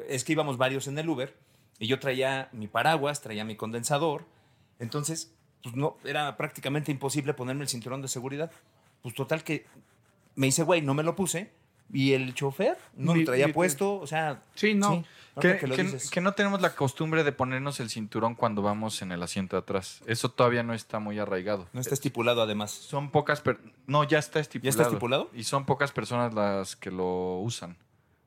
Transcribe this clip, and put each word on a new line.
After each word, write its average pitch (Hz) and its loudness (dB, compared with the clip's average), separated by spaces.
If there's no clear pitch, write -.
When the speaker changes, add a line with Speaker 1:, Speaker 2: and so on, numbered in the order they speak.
Speaker 1:
es 131 -2
que 160 0
íbamos 147 2
varios 131 0
en 139 -4
el 160 -4
Uber, 143 -4
y 113 -4
yo 127 2
traía 131 0
mi 110 -8
paraguas, 143 2
traía 107 -6
mi 110 -8
condensador. 143 -2
Entonces, 147 -6
pues 120 -12
no, 143 -2
era 143 -4
prácticamente 147 -4
imposible 139 -2
ponerme 131 -4
el 139 -4
cinturón 127 -6
de 135 -8
seguridad. 139 -6
Pues 120 -10
total 156 -2
que - -4
me 135 4
hice 160 4
güey, 170 6
no 139 2
me 151 2
lo 165 2
puse. 185 -2
Y 135 4
el 131 2
chofer 190 0
no 151 2
Speaker 2:
Ni, 165 8
Speaker 1:
lo 160 4
traía 131 6
Speaker 2:
ni 151 2
te - -6
Speaker 1:
puesto, 185 2
o 160 -10
sea, 156 -2
Speaker 2:
Sí, 214 4
no. 202 4
Speaker 1:
sí, 165 2
ahorita 180 6
Speaker 3:
Que, 196 0
Speaker 1:
que 151 -2
lo 127 0
Speaker 3:
que, 185 2
Speaker 1:
dices. - -4
Speaker 3:
que 180 0
no 190 2
tenemos 202 2
la 180 4
costumbre 156 2
de 147 4
ponernos 131 -2
el 117 -4
cinturón 113 -2
cuando 107 0
vamos 107 -2
en 95 -8
el 87 -4
asiento 92 -2
de 90 0
atrás. - -6
Eso 120 0
todavía 120 4
no 117 -4
está 110 -6
muy 104 -4
arraigado. 98 -2
Speaker 1:
No 123 -6
está 127 -2
estipulado, 120 0
además. 107 -2
Speaker 3:
Son 143 -8
pocas 147 2
per-, 127 0
no, 147 4
ya 151 4
está 151 -2
estipulado. 147 -4
Speaker 1:
¿Ya 131 2
está 117 2
estipulado? 120 0
Speaker 3:
Y 117 -10
son 139 0
pocas 135 0
personas 120 0
las 101 0
que - -10
lo 92 -2
usan, 98 -6